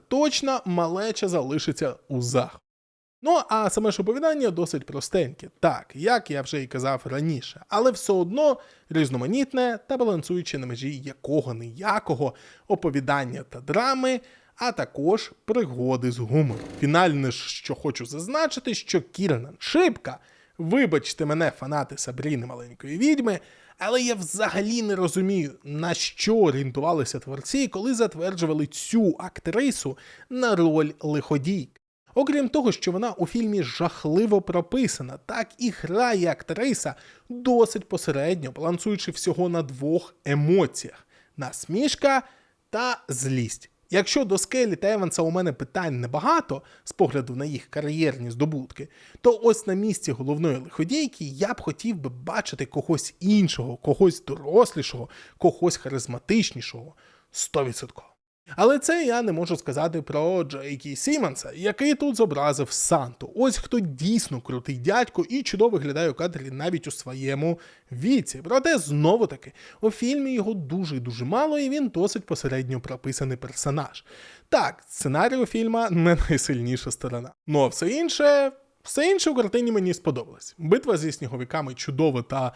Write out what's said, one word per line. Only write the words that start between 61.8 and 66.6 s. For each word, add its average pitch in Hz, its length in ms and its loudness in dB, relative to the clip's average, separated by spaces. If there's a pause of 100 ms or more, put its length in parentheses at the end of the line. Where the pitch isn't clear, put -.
тут 285 200 0
зобразив 143 560 2
Санту. 143 640 -2
Ось 247 220 2
хто - 220 -2
дійсно 156 640 -2
крутий 127 360 -6
дядько 185 520 0
і 262 140 -4
чудово 214 340 2
виглядає 147 320 0
у - 40 0
кадрі 160 380 -6
навіть 156 360 -4